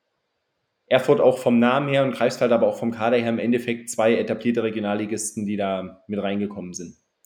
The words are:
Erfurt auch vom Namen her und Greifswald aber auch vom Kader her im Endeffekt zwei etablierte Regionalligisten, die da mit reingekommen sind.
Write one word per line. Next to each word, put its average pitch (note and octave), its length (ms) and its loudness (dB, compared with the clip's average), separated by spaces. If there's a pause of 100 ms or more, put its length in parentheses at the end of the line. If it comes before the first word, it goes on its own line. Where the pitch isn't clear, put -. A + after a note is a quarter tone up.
(880)
Erfurt C3 340 4
auch C3 160 6
vom A#2+ 220 2
Namen C3 280 2
her C#3 160 2
und C3 80 0
Greifswald A#2+ 400 0
aber A2+ 160 4
auch G#2 100 -2
vom A#2 140 -4
Kader A#2 240 0
her A#2 140 0
im A#2 100 -2
Endeffekt A#2 500 -2
zwei A2+ 280 2
etablierte A#2 460 -2
Regionalligisten, G#2 840 -4
die G#2 100 -4
da F#2+ 520 -6
mit G#2 140 -6
reingekommen G2 520 -4
sind. E2+ 240 -14 (280)